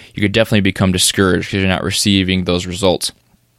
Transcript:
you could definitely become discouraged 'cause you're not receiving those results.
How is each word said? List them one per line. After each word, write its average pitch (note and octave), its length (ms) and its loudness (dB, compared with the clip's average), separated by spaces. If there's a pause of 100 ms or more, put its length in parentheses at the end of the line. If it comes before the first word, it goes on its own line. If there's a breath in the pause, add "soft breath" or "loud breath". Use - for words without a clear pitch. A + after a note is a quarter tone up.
(140 loud breath)
you - 80 -6
could G2+ 100 0
definitely A2 300 2
become F#2+ 320 0
discouraged F#2 580 0
'cause G2+ 80 -2
you're F#2+ 80 0
not F#2 160 -2
receiving F#2+ 600 0
those F2+ 200 -2
results. F2+ 460 -2 (480)